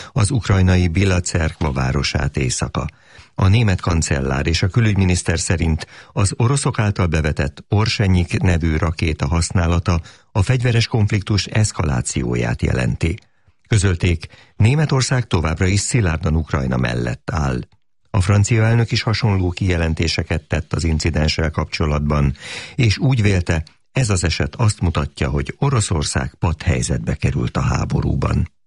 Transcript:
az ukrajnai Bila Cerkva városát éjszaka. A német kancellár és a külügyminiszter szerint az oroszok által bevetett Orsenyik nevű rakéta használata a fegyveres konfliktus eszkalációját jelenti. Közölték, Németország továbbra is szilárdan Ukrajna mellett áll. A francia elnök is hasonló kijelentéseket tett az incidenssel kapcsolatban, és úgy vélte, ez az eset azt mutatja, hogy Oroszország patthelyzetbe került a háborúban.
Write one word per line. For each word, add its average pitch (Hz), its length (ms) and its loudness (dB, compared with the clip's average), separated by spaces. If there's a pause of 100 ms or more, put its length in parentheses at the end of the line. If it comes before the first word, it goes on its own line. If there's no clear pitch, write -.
(120)
az - 180 2
ukrajnai 92 580 2
Bila 92 320 2
Cerkva 80 520 -2
városát 67 640 -2
éjszaka. 71 500 -4 (480)
A 98 140 2
német 101 320 4
kancellár 69 680 0
és 82 160 0
a 98 60 2
külügyminiszter 92 680 2
szerint 82 480 0 (260)
az 98 240 0
oroszok 135 420 0
által 101 280 0
bevetett 76 640 -2
Orsenyik 98 680 2
nevű 85 380 2
rakéta 80 500 -2
használata 85 760 0 (320)
a 101 100 0
fegyveres 120 440 2
konfliktus 104 600 0
eszkalációját 62 1160 -2
jelenti. 64 560 -2 (500)
Közölték, 92 580 0 (300)
Németország 131 680 2
továbbra 80 400 0
is 98 140 2
szilárdan 80 560 0
Ukrajna 67 400 -2
mellett 60 560 -4
áll. 67 280 -2 (500)
A 98 100 0
francia 104 440 4
elnök 113 260 2
is 113 120 0
hasonló 98 480 0
kijelentéseket 82 920 -2
tett - 300 -4
az 73 120 -2
incidenssel 80 680 0
kapcsolatban, 73 840 0 (400)
és 117 240 2
úgy 127 240 2
vélte, 92 400 2 (300)
ez 127 180 0
az 85 140 0
eset 78 320 -2
azt 110 240 0
mutatja, 78 480 -2
hogy 69 300 -4
Oroszország 95 800 -2
patthelyzetbe 65 760 -2
került - 420 -2
a - 40 0
háborúban. - 960 0 (100)